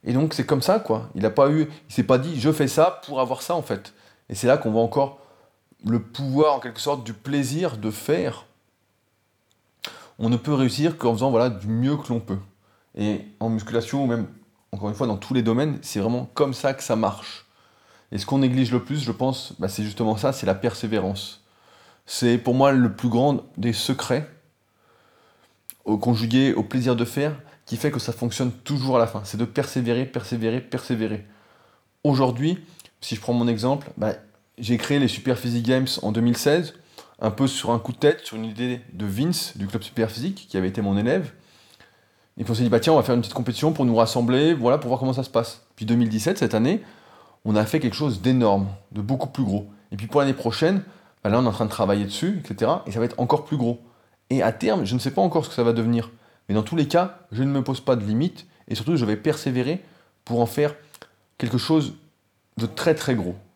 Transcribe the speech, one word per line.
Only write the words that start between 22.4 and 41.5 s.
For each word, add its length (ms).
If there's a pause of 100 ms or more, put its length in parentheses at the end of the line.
moi 200
le 180
plus 160
grand 380 (100)
des 160
secrets, 580 (1500)
au, 140
conjugué 560
au 80
plaisir 340
de 100
faire, 300 (300)
qui 100
fait 140
que 100
ça 120
fonctionne 400
toujours 460
à 20
la 80
fin. 160
C'est 140
de 80
persévérer, 600
persévérer, 560
persévérer. 640 (760)
Aujourd'hui, 600 (360)
si 160
je 60
prends 120
mon 140
exemple, 500
bah, 160 (460)
j'ai 180
créé 220
les 80
Super 320
Physique 260
Games 220 (160)
en 80
deux 100
mille 160
seize, 380 (440)
un 120
peu 160
sur 240
un 80
coup 140
de 40
tête, 280
sur 100
une 100
idée 360 (120)
de 120
Vince, 500
du 120
club 140
Super 300
Physique, 380
qui 80
avait 100
été 140
mon 160
élève. 340 (1080)